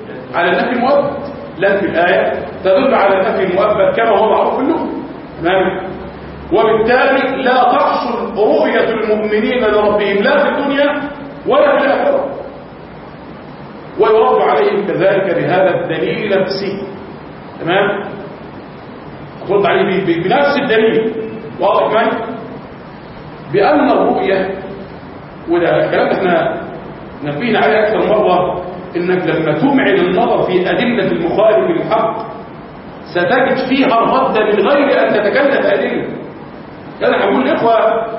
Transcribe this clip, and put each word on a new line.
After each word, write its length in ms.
على 160
النفي 220
المؤبد. 380
لن 180
في 100
الآية 460
تدل 300
على 260
النفي 240
المؤبد 520
كما 220
هو 120
معروف 240
في 60
اللغة. 280
تمام؟ 380
وبالتالي 880
لا 120
تحصل 800
رؤية 540
المؤمنين 720
لربهم 580
لا 220
في 40
الدنيا 520
ولا 300
في 80
الآخرة. 380
ويرد 420
عليهم 440
كذلك 480
بهذا 400
الدليل 640
نفسه. 460
تمام؟ 440
ترد 180
عليه 380
ب-، 20
ب-، 180
بنفس 340
الدليل. 560
واضح 340
معي؟ 160
بأن 380
الرؤية، 640
وده 340
الكلام 240
احنا 520
نبهنا 340
عليه 240
أكثر 260
مرة، 540
إنك 300
لما 320
تمعن 360
النظر 480
في 280
أدلة 420
المخالف 580
للحق 460
ستجد 540
فيها 180
الرد 520
من 300
غير 340
أن 120
تتكلف 520
أدلة. 420
يعني 160
هنقول 260
الإخوة: 640